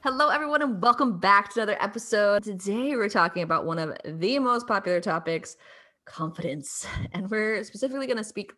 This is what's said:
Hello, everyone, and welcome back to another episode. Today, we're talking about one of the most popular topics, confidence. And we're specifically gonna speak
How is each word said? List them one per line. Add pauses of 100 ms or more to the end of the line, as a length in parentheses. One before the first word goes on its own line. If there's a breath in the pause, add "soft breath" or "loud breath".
Hello,
everyone,
and
welcome
back
to
another
episode.
Today,
we're
talking
about
one
of
the
most
popular
topics, (480 loud breath)
confidence. (280 loud breath)
And
we're
specifically
gonna
speak